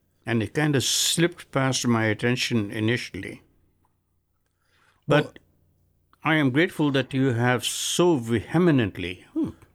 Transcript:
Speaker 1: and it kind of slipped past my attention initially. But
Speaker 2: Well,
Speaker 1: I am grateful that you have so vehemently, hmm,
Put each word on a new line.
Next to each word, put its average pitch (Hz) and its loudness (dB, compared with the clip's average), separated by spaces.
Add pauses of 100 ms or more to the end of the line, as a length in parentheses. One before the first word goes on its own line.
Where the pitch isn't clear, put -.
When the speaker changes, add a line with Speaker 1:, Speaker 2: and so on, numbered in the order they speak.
(260)
Speaker 1:
and 120 0
it 101 -6
kind 151 0
of 123 0
slipped - -2
past 131 0
my 113 2
attention 117 -2
initially. 110 -4 (1700)
But 147 4
Speaker 2:
Well, - -16 (880)
Speaker 1:
I 156 0
am 139 2
grateful 151 0
that 135 -2
you 135 2
have 120 2
so - 0
vehemently, 113 0
hmm, 311 -4 (240)